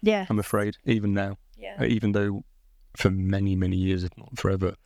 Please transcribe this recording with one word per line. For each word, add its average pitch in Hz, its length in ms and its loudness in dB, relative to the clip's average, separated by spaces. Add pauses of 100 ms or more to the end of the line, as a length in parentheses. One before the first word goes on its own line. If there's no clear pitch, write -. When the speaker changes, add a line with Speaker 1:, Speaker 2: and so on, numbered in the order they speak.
Speaker 1:
Yes. 208 260 2
Speaker 2:
I'm 107 100 2
afraid, 104 460 -2
even 104 300 2
now. 98 240 -2 (180)
Speaker 1:
Yeah. 98 240 -14
Speaker 2:
Uh, 127 40 2
even 110 280 2
though 101 320 0 (520)
for 95 140 2
many, 95 460 0
many 92 200 0
years, 92 280 0
if 90 140 -6
not - 200 -16
forever, 95 360 0 (120)